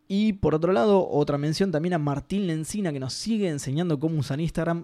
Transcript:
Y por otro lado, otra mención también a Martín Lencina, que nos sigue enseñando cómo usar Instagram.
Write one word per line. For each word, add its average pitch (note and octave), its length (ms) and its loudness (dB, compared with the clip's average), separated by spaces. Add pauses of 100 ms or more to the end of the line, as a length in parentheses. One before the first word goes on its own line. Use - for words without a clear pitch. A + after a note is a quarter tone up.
Y G#3 240 2
por D#3 200 0
otro E3+ 200 2
lado, G#3 360 4
otra D3 280 0
mención D#3 340 0
también D#3+ 220 0
a F3 40 0
Martín D3 480 -2
Lencina, E3 460 -4
que C#3 80 -6
nos C3 140 -6
sigue G#3+ 340 -2
enseñando D3+ 500 0
cómo D#3 220 0
usar C#3 220 -2
Instagram. E3+ 420 -2